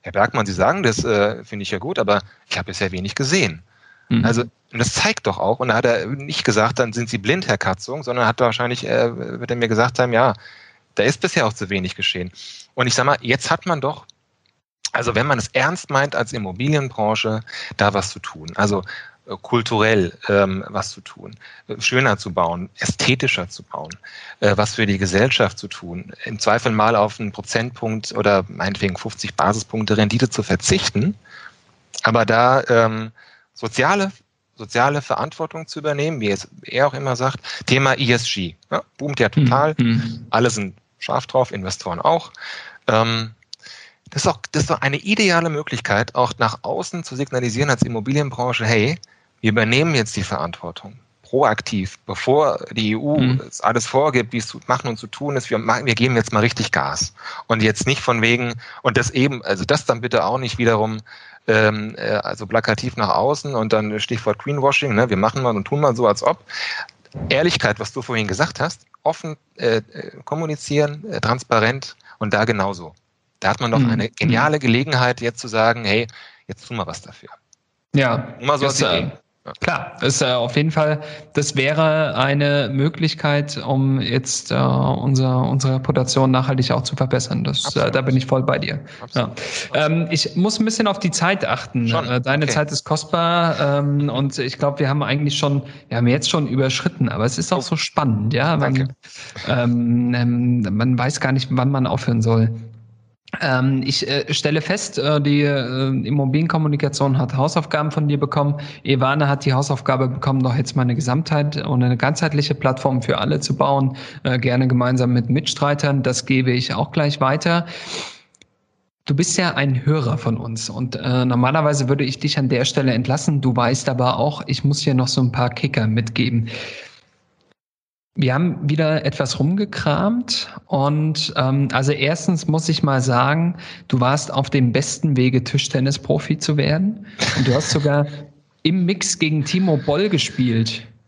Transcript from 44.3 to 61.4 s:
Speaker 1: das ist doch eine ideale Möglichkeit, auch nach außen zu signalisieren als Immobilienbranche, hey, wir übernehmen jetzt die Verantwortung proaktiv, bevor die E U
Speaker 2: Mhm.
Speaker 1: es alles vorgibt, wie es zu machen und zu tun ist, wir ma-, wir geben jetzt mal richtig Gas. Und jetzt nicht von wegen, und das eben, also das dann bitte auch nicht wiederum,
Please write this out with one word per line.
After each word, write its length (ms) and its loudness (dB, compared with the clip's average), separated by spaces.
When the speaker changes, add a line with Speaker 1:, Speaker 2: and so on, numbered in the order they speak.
Speaker 1:
das 120 0
ist 60 -4
doch 120 -2
eine 160 0
ideale 500 2
Möglichkeit, 640 -2
auch 220 0
nach 280 -2
außen 380 -6
zu 140 -12
signalisieren 540 -2
als 100 0
Immobilienbranche, 840 -2
hey, 320 2
wir 120 2
übernehmen 420 2
jetzt 220 0
die 60 -2
Verantwortung 760 -8
proaktiv, 840 0
bevor 540 2
die 180 -2
E 60 2
U 220 0
Speaker 2:
Mhm. 300 2
Speaker 1:
es 140 -12
alles 240 0
vorgibt, 480 0
wie 40 -2
es 100 -6
zu 180 -14
machen 220 0
und 100 -6
zu 80 -14
tun 300 -6
ist, 120 -4
wir 80 0
ma-, 260 0
wir 120 2
geben 200 2
jetzt 200 0
mal 60 4
richtig 320 0
Gas. 420 -2
Und 160 0
jetzt 240 2
nicht 160 0
von 180 0
wegen, 320 2
und 160 2
das 120 0
eben, 340 0
also 200 -2
das 220 0
dann 160 0
bitte 220 0
auch 120 0
nicht 220 -6
wiederum, 400 2